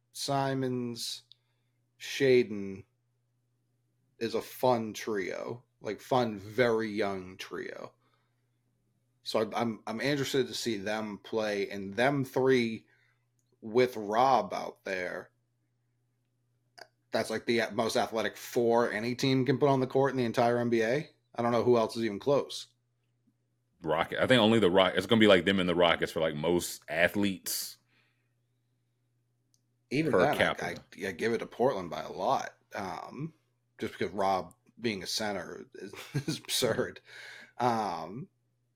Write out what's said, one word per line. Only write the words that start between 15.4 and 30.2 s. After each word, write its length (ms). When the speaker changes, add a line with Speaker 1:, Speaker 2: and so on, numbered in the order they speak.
Speaker 1:
That's, 160
like, 160
the 160
most 220
athletic 400
four 560
any 240
team 300
can 120
put 120
on 100
the 80
court 240
in 60
the 80
entire 340
N 100
B 140
A. 260
I 60
don't 120
know 100
who 140
else 180
is 80
even 160
close. 480
Speaker 2:
Rocket. 400
I 60
think 140
only 180
the 100
Rock-, 280
it's 100
gonna 140
be, 60
like, 180
them 160
and 80
the 40
Rockets 380
for, 80
like, 160
most 540
athletes 880
Speaker 1:
Even 200
Speaker 2:
per 100